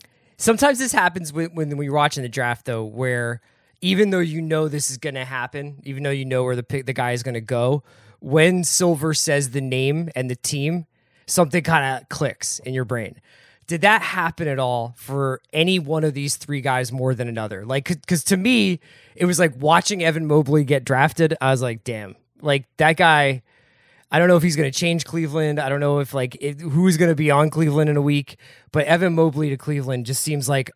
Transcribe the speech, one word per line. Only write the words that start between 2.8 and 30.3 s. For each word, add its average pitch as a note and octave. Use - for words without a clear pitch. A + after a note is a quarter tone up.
where A#2+
even F#3+
though F#3
you E3
know D#3
this C#3+
is C3
gonna C3+
happen, C#3
even C3+
though C#3+
you C3+
know B2+
where B2+
the B2
pick, C3+
the C3
guy B2
is A#2+
gonna A#2+
go, B2
when E3+
Silver D#3+
says C#3+
the C#3
name C3+
and B2+
the B2
team, D3+
something E3+
kinda C3+
clicks -
in B2+
your C3
brain. A2+
Did E3+
that G#3
happen E3
at C3+
all A#2+
for C3+
any F3
one D#3
of D3+
these C#3+
three C#3+
guys B2+
more C3
than A#2+
another? G#2+
Like, C3+
'cause, F3
'cause F3
to F#3+
me, G3+
it -
was F3+
like E3
watching E3+
Evan D#3+
Mobley D3
get C3+
drafted. D3+
I C3+
was C3
like, A#2
"Damn, G#2
like, C#3+
that D#3
guy, D3
I D3+
don't F3
know F3+
if D#3+
he's E3
gonna C#3+
change E3
Cleveland. D#3
I C#3
don't C#3+
know C#3+
if, C#3
like, B2+
it, C#3+
who's E3+
gonna E3
be D3
on D3
Cleveland D3+
in D3
a D3
week." C#3+
But D3+
Evan E3+
Mobley D#3
to C3+
Cleveland C3
just B2+
seems C#3+